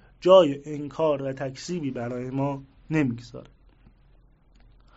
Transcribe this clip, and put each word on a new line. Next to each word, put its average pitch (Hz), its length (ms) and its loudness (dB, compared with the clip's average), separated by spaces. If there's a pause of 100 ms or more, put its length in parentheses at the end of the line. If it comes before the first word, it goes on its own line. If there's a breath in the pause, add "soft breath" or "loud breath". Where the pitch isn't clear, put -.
(220 soft breath)
جای 165 440 8
انکار 147 560 -4
و 135 120 -6
تکذیبی 139 580 -8
برای 123 380 -8
ما 139 340 -4 (260)
نمیگذاره. 139 600 -4 (1500 soft breath)